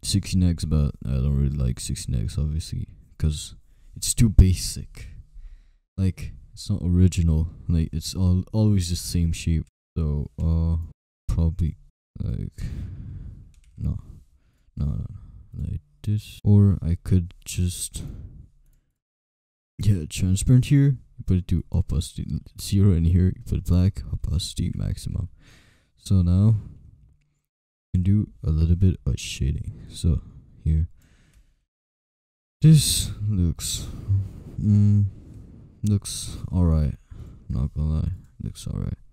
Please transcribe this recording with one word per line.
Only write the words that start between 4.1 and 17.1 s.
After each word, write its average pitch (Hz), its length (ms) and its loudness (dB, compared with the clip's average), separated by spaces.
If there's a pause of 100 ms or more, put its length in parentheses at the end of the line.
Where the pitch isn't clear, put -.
too 117 160 4
basic. - 800 2 (880)
Like, - 360 -2 (200)
it's - 160 -16
not 101 140 -2
original. 85 680 4 (180)
Like, 82 240 0
it's - 240 -8
all, 92 280 2 (100)
always 104 360 2
the 87 60 -2
same 85 380 0
shape. 80 320 -2 (320)
So, 73 420 -2
uh, 82 380 0 (500)
probably, 82 500 0 (420)
like, - 440 -6 (1120)
no, - 220 -4 (800)
no, - 80 -4
no, 73 100 -4
no, 52 100 -8 (480)
like - 280 -8 (220)
this. - 400 -6
Or 101 380 6
I 85 140 0
could 90 380 0 (100)